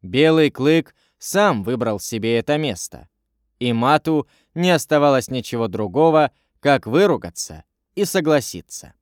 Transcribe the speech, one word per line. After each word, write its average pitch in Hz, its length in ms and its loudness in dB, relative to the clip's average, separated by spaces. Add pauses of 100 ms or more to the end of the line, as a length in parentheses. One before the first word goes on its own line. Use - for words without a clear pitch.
Белый 151 500 2
Клык 156 440 0 (240)
сам 185 440 0
выбрал 113 380 -4
себе 113 380 -2
это 147 180 -2
место, 117 520 -8 (540)
И 123 100 -2
Мату 147 540 0 (280)
не 175 180 2
оставалось 143 580 2
ничего 117 380 -4
другого, 131 640 2 (260)
как 139 300 0
выругаться 110 760 -2 (320)
и 202 100 -2
согласиться. 151 960 -4